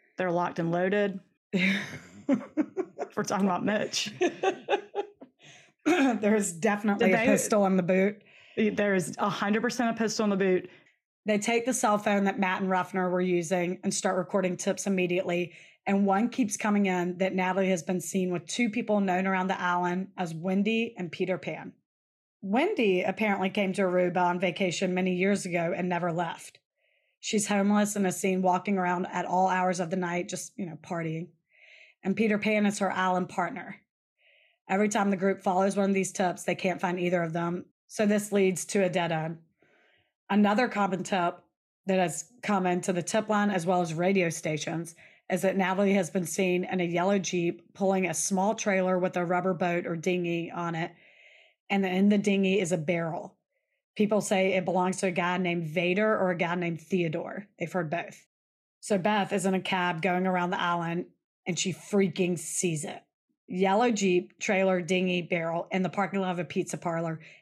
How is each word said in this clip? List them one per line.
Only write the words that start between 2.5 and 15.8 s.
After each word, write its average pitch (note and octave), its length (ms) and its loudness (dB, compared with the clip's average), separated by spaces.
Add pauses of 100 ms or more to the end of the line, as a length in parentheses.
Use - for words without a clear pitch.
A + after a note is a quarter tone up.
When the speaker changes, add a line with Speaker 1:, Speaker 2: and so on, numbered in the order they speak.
Speaker 1:
talking G3 180 0
about F3+ 180 0
Mitch. - 540 -2
Speaker 2:
<laughs> - 1700 -6
There's A3 680 2
definitely G#3 560 2
Speaker 1:
Did F#3+ 60 6
Speaker 2:
a A3+ 40 4
Speaker 1:
they A3+ 80 2
Speaker 2:
pistol G#3 400 4
in F#3+ 100 4
the F#3 60 4
boot. F#3+ 400 2 (340)
Speaker 1:
There G3+ 380 2
is F3+ 240 -2
a G#3 100 0
hundred G#3+ 320 0
percent A#3 300 0
a A3+ 80 -6
pistol A3 260 -2
in G#3 60 0
the G3 60 0
boot. F#3 340 0 (560)
Speaker 2:
They G#3+ 100 2
take A#3 300 0
the B3+ 80 0
cell C4 240 2
phone G3+ 260 2
that G3 140 0
Matt F#3+ 240 0
and F#3+ 80 0
Ruffner F#3 400 0
were F3+ 100 0
using F3+ 640 0
and G3 80 0
start F#3+ 240 0
recording F#3 400 -2
tips G3 300 -4
immediately. F3+ 640 0 (340)